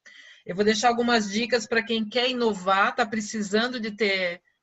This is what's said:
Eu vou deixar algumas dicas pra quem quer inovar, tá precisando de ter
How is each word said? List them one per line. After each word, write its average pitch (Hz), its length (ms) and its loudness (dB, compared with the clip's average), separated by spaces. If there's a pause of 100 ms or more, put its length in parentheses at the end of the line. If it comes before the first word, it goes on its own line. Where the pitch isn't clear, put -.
(460)
Eu 170 100 -8
vou 208 100 0
deixar 220 240 4
algumas 233 420 2
dicas 233 360 -2
pra 226 160 0
quem 226 260 -2
quer 247 200 0
inovar, 208 680 2
tá 240 100 2
precisando 220 760 -2
de 220 160 -6
ter 190 460 0 (220)